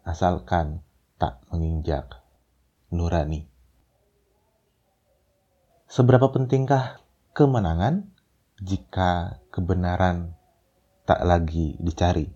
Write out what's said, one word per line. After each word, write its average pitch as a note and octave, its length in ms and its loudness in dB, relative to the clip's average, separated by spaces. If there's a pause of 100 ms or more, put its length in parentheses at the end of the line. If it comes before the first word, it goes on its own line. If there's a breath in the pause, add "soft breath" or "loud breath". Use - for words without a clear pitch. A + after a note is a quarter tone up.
asalkan E2 800 -2 (400)
tak - 160 -4 (160)
menginjak D#2+ 720 -4 (640)
nurani. E2 560 -2 (2500)
Seberapa B2+ 440 6
pentingkah C3 680 -2 (320)
kemenangan B2 760 2 (520)
jika F#2 800 -4 (120)
kebenaran F2+ 800 0 (720)
tak - 200 4
lagi E2 560 2
dicari? E2+ 540 0